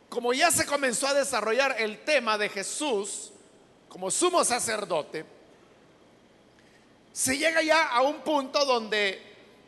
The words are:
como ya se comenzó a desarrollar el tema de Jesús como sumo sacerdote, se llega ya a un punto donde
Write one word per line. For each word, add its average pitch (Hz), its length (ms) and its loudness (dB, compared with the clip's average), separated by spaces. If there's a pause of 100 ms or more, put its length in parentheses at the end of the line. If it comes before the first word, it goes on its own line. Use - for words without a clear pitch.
como 240 260 -2
ya 320 180 4
se 311 160 0
comenzó 277 400 0
a 277 80 2
desarrollar 247 640 2
el 214 240 -4
tema 240 340 2
de 208 100 0
Jesús 208 840 -4 (580)
como 185 220 -8
sumo 339 340 2
sacerdote, 202 800 -4 (1900)
se 262 260 -2
llega 320 240 2
ya 311 260 4
a 247 140 2
un 294 200 0
punto 285 440 0
donde 214 560 0 (460)